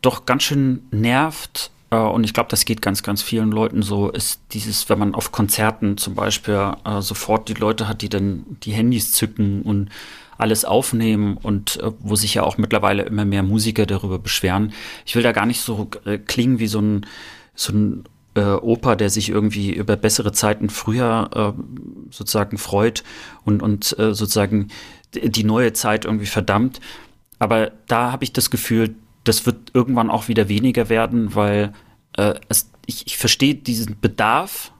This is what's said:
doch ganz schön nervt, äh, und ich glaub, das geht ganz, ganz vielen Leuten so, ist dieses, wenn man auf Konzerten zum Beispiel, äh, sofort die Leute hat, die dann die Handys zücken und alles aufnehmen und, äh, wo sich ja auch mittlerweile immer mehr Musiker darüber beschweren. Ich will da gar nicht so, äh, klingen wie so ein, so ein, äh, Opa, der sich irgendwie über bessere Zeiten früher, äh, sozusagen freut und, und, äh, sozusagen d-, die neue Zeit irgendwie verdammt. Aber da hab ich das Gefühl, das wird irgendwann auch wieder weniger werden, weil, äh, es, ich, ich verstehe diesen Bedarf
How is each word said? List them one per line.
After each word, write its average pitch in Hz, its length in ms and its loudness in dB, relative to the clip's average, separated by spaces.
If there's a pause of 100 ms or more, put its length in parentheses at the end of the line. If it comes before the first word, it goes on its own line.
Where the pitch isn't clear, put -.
doch - 240 2
ganz 135 160 4
schön 135 480 2
nervt, 127 800 0 (200)
äh, 117 60 2
und 110 280 4
ich 107 100 -2
glaub, 117 140 0
das - 160 0
geht 110 180 -2
ganz, 98 220 -2
ganz 101 180 -4
vielen 110 300 0
Leuten 107 300 0
so, 101 280 0
ist - 300 -4 (100)
dieses, 107 380 -6
wenn 101 100 4
man 104 160 0
auf - 160 -4
Konzerten 107 680 0
zum 98 200 -6
Beispiel, 98 560 -2 (120)
äh, 104 180 -4
sofort 110 460 -2
die 113 60 -4
Leute 107 320 0
hat, 110 160 -6
die 104 60 -6
dann 98 560 -2
die 107 80 -6
Handys 113 400 2
zücken 101 500 0
und 101 280 -2 (460)
alles 110 280 0
aufnehmen 107 720 2
und, - 440 -2
äh, 110 180 -2
wo 101 160 -2
sich 107 200 0
ja 98 100 2
auch - 140 0
mittlerweile 101 440 2
immer 104 220 -2
mehr 98 180 2
Musiker 107 440 2
darüber 95 340 -2
beschweren. 101 520 0 (320)
Ich - 120 -2
will 120 80 2
da 120 80 6
gar 107 140 2
nicht 120 160 0
so, 107 260 -4 (160)
äh, 101 140 -2
klingen 123 420 0
wie 113 80 0
so 107 120 0
ein, 104 260 0 (500)
so - 160 -4
ein, 104 320 0 (300)
äh, 104 80 2
Opa, 113 520 2
der 104 160 0
sich 101 200 -2
irgendwie 101 420 0
über 101 240 0
bessere 104 340 0
Zeiten 104 400 0
früher, 113 840 -2
äh, - 40 -10 (520)
sozusagen 101 440 -2
freut 101 460 0 (420)
und, 104 200 2
und, 104 340 0
äh, 110 160 2
sozusagen 101 540 0 (440)
d-, - 160 -2
die 107 140 0
neue 110 300 4
Zeit 107 320 0
irgendwie 104 220 -2
verdammt. 107 520 0 (600)
Aber 110 320 2 (160)
da 123 240 2
hab 131 100 -6
ich 131 100 -6
das - 180 0
Gefühl, 113 440 2 (300)
das 110 200 2
wird - 300 -2
irgendwann 120 340 4
auch 110 200 -2
wieder 107 200 4
weniger 113 400 2
werden, 113 460 0
weil, 104 380 2 (440)
äh, 101 180 2 (140)
es, - 220 -2 (160)
ich, - 220 -10
ich - 100 -8
verstehe 139 380 2
diesen 110 440 -4
Bedarf 113 800 0